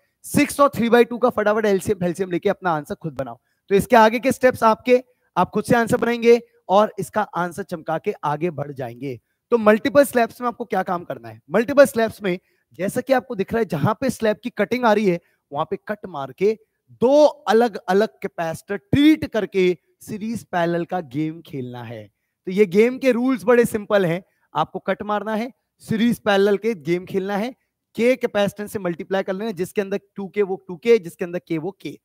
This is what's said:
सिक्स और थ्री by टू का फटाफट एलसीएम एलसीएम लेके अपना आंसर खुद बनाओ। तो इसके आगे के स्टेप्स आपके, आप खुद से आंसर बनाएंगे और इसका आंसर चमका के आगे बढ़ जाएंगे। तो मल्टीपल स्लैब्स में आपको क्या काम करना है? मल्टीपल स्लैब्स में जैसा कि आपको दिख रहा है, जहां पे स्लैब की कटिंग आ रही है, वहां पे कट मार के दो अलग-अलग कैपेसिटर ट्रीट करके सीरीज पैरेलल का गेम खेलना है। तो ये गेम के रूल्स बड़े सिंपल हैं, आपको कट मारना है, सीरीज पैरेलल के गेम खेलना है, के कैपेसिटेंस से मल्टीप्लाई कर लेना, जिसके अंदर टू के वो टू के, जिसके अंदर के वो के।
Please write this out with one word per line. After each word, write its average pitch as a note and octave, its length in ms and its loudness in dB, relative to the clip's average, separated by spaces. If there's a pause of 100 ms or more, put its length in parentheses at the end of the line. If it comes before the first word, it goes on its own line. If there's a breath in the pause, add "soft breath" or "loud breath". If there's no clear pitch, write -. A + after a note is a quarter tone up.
(220)
सिक्स - 380 0
और C#4+ 80 6
थ्री A#3 200 -2
by A#3 200 6
टू A#3+ 100 -10
का A#3+ 120 0
फटाफट G#3+ 360 0
एलसीएम G3 380 0
एलसीएम F3+ 260 -4
लेके E3+ 180 -2
अपना F#3 220 -2
आंसर D3+ 240 -4
खुद D3+ 200 -10
बनाओ। B2 240 -10 (300)
तो G3 60 2
इसके G3+ 220 4
आगे A3 220 6
के B3+ 140 0
स्टेप्स B3 300 0
आपके, A#3 400 2 (340)
आप F3+ 140 2
खुद G#3+ 140 -4
से B3 120 2
आंसर A#3 200 0
बनाएंगे A#3 440 2 (280 soft breath)
और G#3+ 300 4
इसका G#3 240 -4
आंसर F3 400 -6
चमका E3 360 -8
के G#3 140 -6 (120)
आगे D3+ 260 -4
बढ़ C#3+ 220 -10
जाएंगे। B2 460 -12 (320)
तो A#3+ 80 2
मल्टीपल A3 460 4
स्लैब्स A#3 360 -2
में B3 80 -4
आपको A#3 160 -8
क्या F#3+ 180 -4
काम F3 220 -6
करना A#2 240 -12
है? A2 120 -20 (100)
मल्टीपल B3 340 6
स्लैब्स A3+ 380 0
में F#3 160 -2 (340)
जैसा F#3+ 280 -6
कि C4 120 -2
आपको B3 220 0
दिख F#3+ 180 -6
रहा A3+ 60 0
है, A3+ 60 0
जहां F#3 300 -2
पे C4 160 -4
स्लैब G#3+ 320 -2
की B3 80 -10
कटिंग A#3+ 340 -2
आ G#3+ 80 4
रही G#3+ 140 2
है, E3+ 140 0 (320)
वहां D3+ 180 -4
पे G3 60 -6 (120)
कट G#3 180 -10
मार C#3 260 -10
के G#3 260 -2 (320)
दो C4+ 340 4
अलग-अलग G#3+ 840 2
कैपेसिटर E3+ 680 -10
ट्रीट D4 500 2
करके F#3 520 0 (220)
सीरीज G#3+ 440 -10
पैरेलल E3+ 400 -2
का F3+ 160 -6
गेम D#3 400 -8
खेलना B2 420 -12
है। A2+ 280 -14 (360)
तो F#3 40 -8
ये G3 160 4
गेम A3+ 320 2
के B3+ 140 2
रूल्स B3 320 -2
बड़े A#3+ 200 4
सिंपल G#3 420 0
हैं, E3+ 160 -2 (320)
आपको D#3+ 240 -2
कट - 240 -4
मारना G#3 320 -4
है, A#3 180 -6 (260)
सीरीज A3+ 400 0
पैरेलल G3+ 380 2
के A3 180 -2
गेम F3 300 -4
खेलना G3 320 -4
है, A#3 180 -6 (400)
के A#3+ 220 2
कैपेसिटेंस G3+ 560 -4
से G#3+ 60 -6
मल्टीप्लाई F#3 440 -4
कर G3 100 -6
लेना, G#3 180 -8
जिसके F3+ 300 -6
अंदर G3 200 -4 (160)
टू G3 120 -10
के G3+ 140 -2
वो F#3 140 -4 (120)
टू F3+ 80 -10
के, A#3 220 4
जिसके E3+ 260 -10
अंदर F3 240 -6
के E3 100 -4
वो E3 120 -8 (100)
के। D3+ 100 -12 (140)